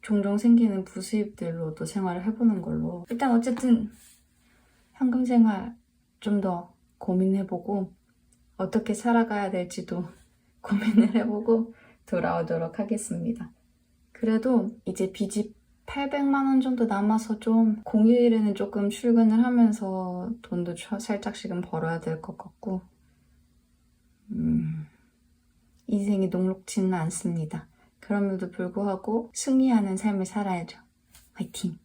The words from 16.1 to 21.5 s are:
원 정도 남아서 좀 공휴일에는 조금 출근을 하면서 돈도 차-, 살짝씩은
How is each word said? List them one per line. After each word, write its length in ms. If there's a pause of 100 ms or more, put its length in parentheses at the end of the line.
원 140
정도 240
남아서 540
좀 440
공휴일에는 720
조금 340
출근을 540
하면서 880 (100)
돈도 320
차-, 240
살짝씩은 640